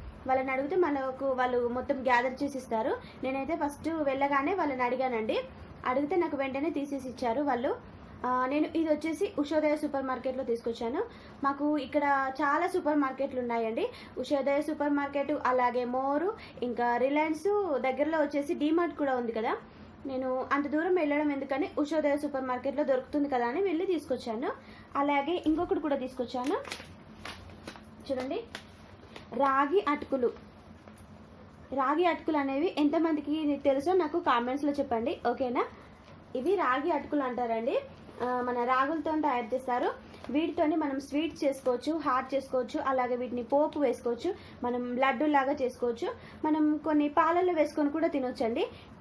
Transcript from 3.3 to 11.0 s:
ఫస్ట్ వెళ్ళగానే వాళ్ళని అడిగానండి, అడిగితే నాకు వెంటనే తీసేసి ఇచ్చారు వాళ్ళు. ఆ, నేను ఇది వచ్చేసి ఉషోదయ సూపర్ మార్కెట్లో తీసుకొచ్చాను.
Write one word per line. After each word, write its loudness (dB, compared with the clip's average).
ఫస్ట్ -4
వెళ్ళగానే 2
వాళ్ళని 0
అడిగానండి, 0
అడిగితే 0
నాకు 2
వెంటనే -2
తీసేసి -4
ఇచ్చారు -2
వాళ్ళు. -2
ఆ, 2
నేను 2
ఇది 2
వచ్చేసి -2
ఉషోదయ 4
సూపర్ -2
మార్కెట్లో -4
తీసుకొచ్చాను. -2